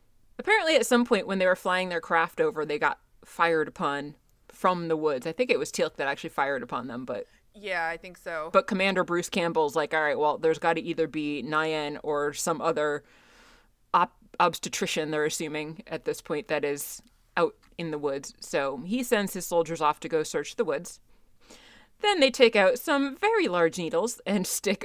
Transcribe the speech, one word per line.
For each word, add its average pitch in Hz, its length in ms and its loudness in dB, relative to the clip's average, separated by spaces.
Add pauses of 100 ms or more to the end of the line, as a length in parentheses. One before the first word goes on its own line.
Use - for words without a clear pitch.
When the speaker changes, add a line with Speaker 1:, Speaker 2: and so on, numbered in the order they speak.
(380)
Speaker 1:
Apparently 330 380 2
at 226 80 2
some 240 220 4
point 202 200 2
when 190 120 -2
they 185 80 2
were 180 100 4
flying 185 320 0
their 170 120 -4
craft 170 420 0
over, 156 240 0
they 151 120 -2
got 151 200 0 (260)
fired 165 440 2
upon 147 480 -4 (320)
from 180 400 0
the 160 80 0
woods. 151 300 0
I 160 60 -4
think 247 180 0
it 165 80 4
was 151 140 -4
Teal'c 160 240 0
that 139 120 -2
actually 147 200 -4
fired 139 340 0
upon 123 260 -6
them, 123 180 -10
but 117 200 -6 (280)
Speaker 2:
Yeah, 185 340 -4
I 165 80 -4
think 180 220 -18
so. 165 340 -8
Speaker 1:
but 190 140 4
Commander 190 360 2
Bruce 170 280 -2
Campbell's 160 440 0
like, 156 200 0
"All 156 80 2
right, 143 160 0
well, 151 180 2
there's 160 220 2
gotta 165 240 0
either 165 240 -2
be 147 360 -4
Nyan 151 600 -2
or 147 320 -2
some 165 260 -2
other 151 420 0 (920)
op-, 180 200 2 (240)
obstetrician," 170 720 0
they're 151 140 0
assuming 151 600 -6
at 156 180 -10
this 151 160 -4
point, 151 280 -6
that 147 180 0
is 143 340 -6 (340)
out 170 200 0 (240)
in 165 120 -6
the 151 80 -6
woods. 143 400 -6
So 139 460 -4
he 233 180 -4
sends 208 300 0
his 180 140 -8
soldiers 165 340 0
off 151 200 2
to 156 80 -8
go 156 140 2
search - 340 -6
the 240 100 0
woods. 156 340 -6 (1000)
Then 403 200 2
they 269 100 6
take 233 260 6
out 190 220 4
some 277 380 0
very 311 320 2
large 170 300 2
needles 175 480 -2
and 202 200 0
stick - 380 -4